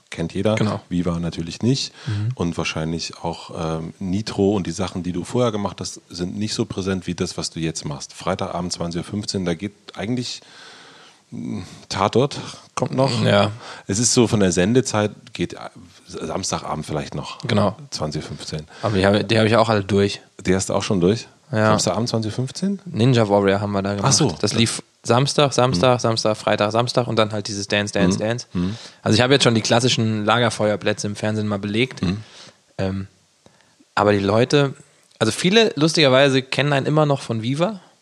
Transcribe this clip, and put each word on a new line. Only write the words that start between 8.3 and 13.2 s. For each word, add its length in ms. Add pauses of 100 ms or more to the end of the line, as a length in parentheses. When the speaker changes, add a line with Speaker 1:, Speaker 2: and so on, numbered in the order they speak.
Speaker 1:
zwanzig 260
Uhr 60
fünfzehn, 420
da 80
geht 180 (240)
eigentlich, 460 (880)
mm, 320 (260)
Tatort 500 (360)
kommt 200
noch. 300